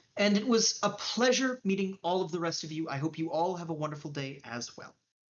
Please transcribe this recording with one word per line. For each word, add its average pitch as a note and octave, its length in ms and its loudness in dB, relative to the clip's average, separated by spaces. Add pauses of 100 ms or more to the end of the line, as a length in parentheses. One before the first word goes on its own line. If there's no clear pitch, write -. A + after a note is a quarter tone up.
(180)
and G3+ 200 4
it G#3 100 0
was A3+ 360 4
a G#3 60 2
pleasure B3+ 720 2
meeting F#3+ 380 0
all F3+ 200 2
of E3+ 100 0
the F3 80 -2
rest E3 240 -2
of D#3 80 -8
you. D#3+ 180 -4
I C3+ 80 -4
hope D#3 200 -2
you D#3+ 140 -2
all E3+ 240 0
have E3+ 140 -6
a E3 40 -4
wonderful D3+ 380 -4
day C#3 320 -6
as A#2+ 320 -8
well. A#2 200 -16 (340)